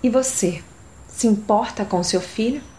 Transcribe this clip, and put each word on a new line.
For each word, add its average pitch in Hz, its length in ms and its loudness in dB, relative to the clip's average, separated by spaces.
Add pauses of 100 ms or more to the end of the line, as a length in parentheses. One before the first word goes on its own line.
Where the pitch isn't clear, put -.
E 254 80 4
você 214 520 0 (460)
se - 180 -2
importa 214 580 2
com 180 180 0
seu 180 180 0
filho? 240 400 -4 (180)